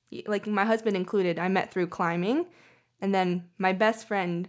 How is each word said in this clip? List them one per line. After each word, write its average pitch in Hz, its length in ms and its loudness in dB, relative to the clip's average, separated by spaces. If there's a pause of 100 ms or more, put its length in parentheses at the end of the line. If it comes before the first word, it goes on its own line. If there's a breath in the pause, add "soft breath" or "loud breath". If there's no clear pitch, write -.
(100)
y-, - 160 -12
like, 208 200 -2
my 202 180 2
husband 220 320 2
included, 180 420 0
I 180 100 -2
met 190 220 0
through 175 180 0
climbing. 180 580 0 (560 soft breath)
And 196 120 2
then 180 440 0
my 190 160 2
best 220 340 0
friend, 180 400 -2